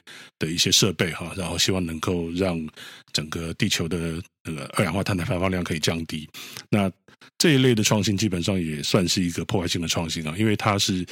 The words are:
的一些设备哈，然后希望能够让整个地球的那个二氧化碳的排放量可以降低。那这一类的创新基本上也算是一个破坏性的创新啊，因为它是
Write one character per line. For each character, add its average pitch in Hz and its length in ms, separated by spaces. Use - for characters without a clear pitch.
的 80 100
一 85 80
些 95 140
设 95 220
备 90 200
哈， 78 240
然 90 120
后 87 100
希 98 140
望 92 120
能 82 140
够 85 340
让 90 240
整 76 160
个 82 260
地 104 140
球 87 200
的 82 340
那 85 80
个 76 120
二 110 100
氧 82 100
化 98 80
碳 98 140
的 85 80
排 95 140
放 95 120
量 90 120
可 87 120
以 85 60
降 82 260
低。 76 220
那 98 200
这 170 180
一 135 40
类 131 160
的 107 80
创 104 200
新 98 140
基 104 120
本 90 140
上 95 180
也 76 220
算 92 240
是 92 160
一 87 80
个 82 140
破 - 160
坏 87 80
性 90 120
的 82 80
创 87 200
新 80 180
啊， 78 120
因 110 80
为 104 100
它 101 220
是 92 340